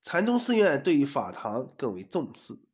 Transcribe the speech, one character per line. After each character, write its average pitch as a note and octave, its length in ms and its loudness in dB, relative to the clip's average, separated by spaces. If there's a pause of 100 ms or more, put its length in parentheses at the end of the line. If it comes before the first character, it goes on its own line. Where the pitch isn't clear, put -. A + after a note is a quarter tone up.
禅 F#3 240 0
宗 A#3+ 140 2
寺 A#3+ 180 0
院 E3 240 4
对 D#3+ 160 4
于 C#3 80 4
法 A2 260 -4
堂 A#2 360 -6 (100)
更 A#2 160 -4
为 F#2 100 -10
重 C#3+ 320 -4
视 - 220 -18 (160)